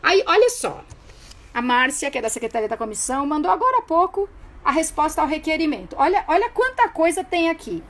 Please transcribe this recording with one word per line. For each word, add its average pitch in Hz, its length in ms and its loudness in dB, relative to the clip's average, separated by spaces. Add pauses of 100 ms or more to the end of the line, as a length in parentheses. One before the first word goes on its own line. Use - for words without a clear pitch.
Aí, 370 240 4
olha 415 240 4
só, 139 360 -6 (680)
a 240 80 -4
Márcia, 254 480 0
que 277 100 -6
é 240 40 -6
da 220 60 -2
Secretaria 220 400 -4
da 220 80 -4
Comissão, 247 500 -4
mandou 302 240 0
agora 494 280 2
há 453 40 -2
pouco 370 460 0 (360)
a - 60 2
resposta 311 500 0
ao - 60 2
requerimento. 302 720 -4
Olha, 359 300 2
olha 381 220 2
quanta 494 380 0
coisa 339 360 0
tem 330 260 0
aqui. 208 400 -6